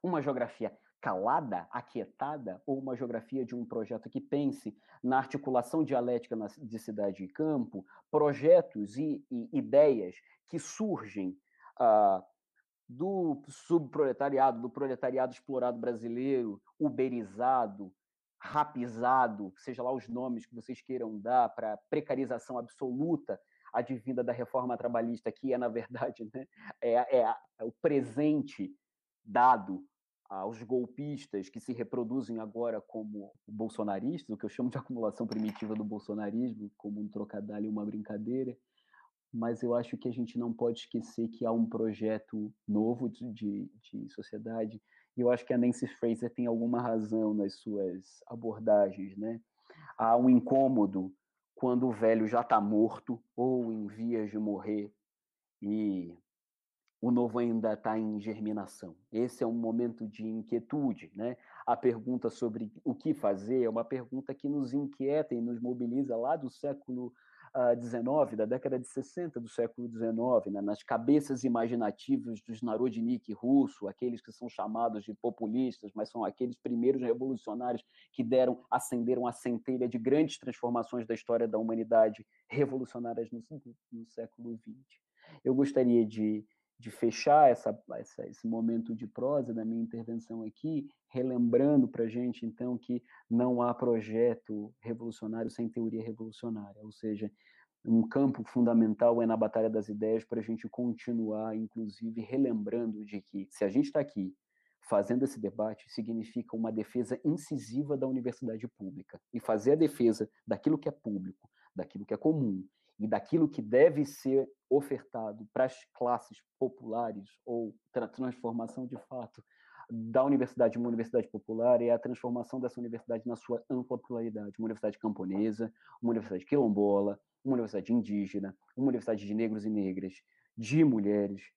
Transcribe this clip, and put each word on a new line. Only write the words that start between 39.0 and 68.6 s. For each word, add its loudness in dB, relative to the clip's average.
mas -2
eu 0
acho -2
que -8
a -2
gente -6
não -2
pode -2
esquecer -6
que -6
há 2
um 4
projeto -4
novo 2
de, -10
de, -6
de -12
sociedade, -8
e 0
eu 6
acho 2
que -2
a 2
Nancy 2
Fraser -2
tem -2
alguma 0
razão 0
nas 0
suas -6
abordagens, 2
né? -6
Há 4
um 6
incômodo 4
quando 2
o 2
velho 4
já 2
tá 4
morto 2
ou 0
em -6
vias -4
de -4
morrer, -4
e -2
o 0
novo 2
ainda 0
tá -2
em -2
germinação. -6
Esse -2
é 2
um 0
momento -2
de -10
inquietude, -2
né? -4
A 2
pergunta 0
sobre -4
o -2
que -2
fazer 0
é 2
uma -2
pergunta -6
que -8
nos -2
inquieta -2
e -2
nos -4
mobiliza -2
lá 0
do -8
século, -8
ah, 6
dezenove, 0
da 2
década -2